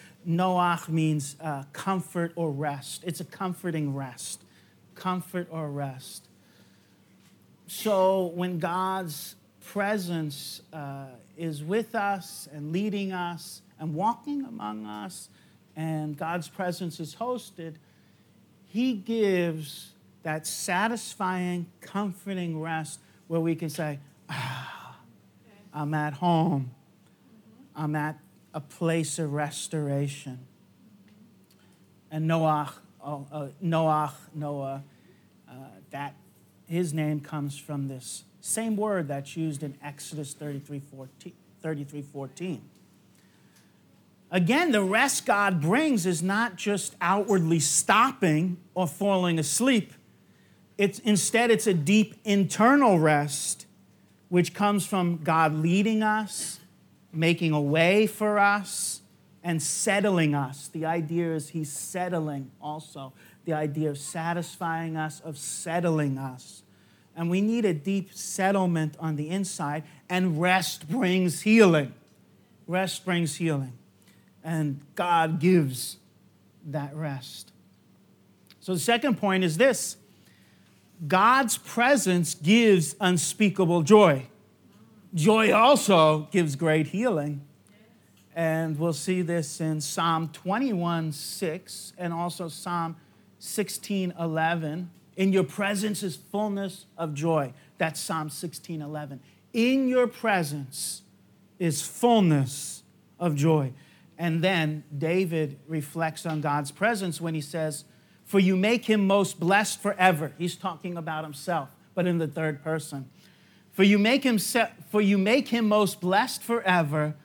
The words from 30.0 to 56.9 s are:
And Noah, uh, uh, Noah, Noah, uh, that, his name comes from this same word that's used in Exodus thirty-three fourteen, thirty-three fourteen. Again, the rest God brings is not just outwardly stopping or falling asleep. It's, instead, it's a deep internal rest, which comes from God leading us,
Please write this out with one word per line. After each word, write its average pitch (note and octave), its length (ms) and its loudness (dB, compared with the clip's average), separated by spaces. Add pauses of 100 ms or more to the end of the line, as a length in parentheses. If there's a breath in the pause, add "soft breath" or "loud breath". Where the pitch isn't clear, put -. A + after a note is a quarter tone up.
And D#3+ 160 -4
Noah, D#3 460 0 (320)
uh, D3 140 -8 (120)
uh, D3 180 -10 (120)
Noah, D#3 540 0 (200)
Noah, C#3 500 -8 (640 soft breath)
uh, B2+ 60 -20 (380)
that, C#3+ 240 -10 (520)
his E3 280 -2
name D3+ 260 -2
comes C#3+ 380 -8
from C#3 300 -8
this - 360 -14 (160)
same A3+ 360 -4
word G3+ 320 -2
that's C#3+ 280 -8
used D#3+ 260 -4
in C#3+ 200 -8
Exodus D3 500 -12
thirty-three C#3+ 480 -10
fourteen, C3+ 540 -20 (260)
thirty-three D3 420 -8
fourteen. C#3 600 -10 (1700 soft breath)
Again, B3 440 2
the G#3 100 4
rest A3+ 420 2
God G3+ 360 2
brings A3+ 440 2
is F3 160 0
not G3 360 0
just - 440 -4
outwardly F3+ 600 2
stopping F3+ 960 2 (180)
or F#3 140 0
falling F3+ 500 0
asleep. A3+ 540 0 (840 soft breath)
It's, G3+ 220 0
instead, A3+ 540 4
it's A3 160 2
a G3+ 60 6
deep F3+ 500 4
internal G#3 720 4
rest, D3 680 0 (640 soft breath)
which F3+ 240 2
comes G3+ 320 2
from F3 340 0
God D#3+ 360 2
leading G3 480 2
us, G#3+ 560 -4 (540)